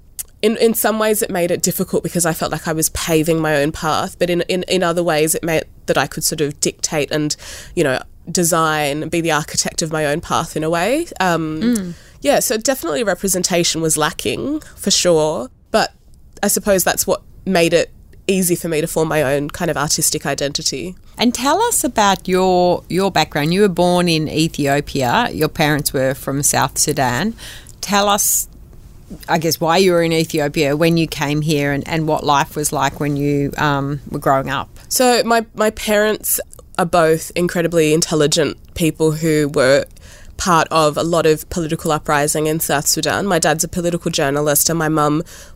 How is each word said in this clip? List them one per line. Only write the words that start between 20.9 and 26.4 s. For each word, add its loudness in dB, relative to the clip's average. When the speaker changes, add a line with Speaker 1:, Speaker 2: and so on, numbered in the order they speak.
Speaker 2:
And 2
tell 0
us 0
about 2
your, 2
your 0
background. 0
You 2
were 6
born 2
in 2
Ethiopia. 0
Your 0
parents 0
were 0
from -4